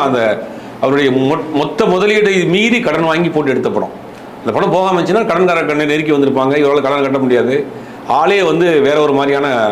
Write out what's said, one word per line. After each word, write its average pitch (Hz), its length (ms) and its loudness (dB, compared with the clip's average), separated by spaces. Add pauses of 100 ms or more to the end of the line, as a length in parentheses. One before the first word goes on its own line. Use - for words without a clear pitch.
அந்த 127 180 0 (600)
அவருடைய 135 300 2
மொ-, 151 440 0
மொத்த 147 300 -2
முதலீடை 196 640 2
மீறி 214 320 2
கடன் 160 240 -2
வாங்கி 160 240 0
போட்டு 151 220 0
எடுத்த 117 200 -2
படம். 98 240 -4 (460)
அந்த 120 120 -4
படம் 165 180 0
போகாம 185 240 2
இருந்துச்சுன்னா 175 320 0
கடன்கார 170 400 0
கண்ணை 151 200 0
நெருக்கி 151 260 0
வந்திருப்பாங்க, 139 440 2
இவரால 143 260 2
கடன் 139 200 0
கட்ட 135 160 0
முடியாது, 123 360 2 (540)
ஆளே 170 340 2
வந்து 165 380 2
வேற 147 200 2
ஒரு 147 120 2
மாதிரியான 139 340 0 (260)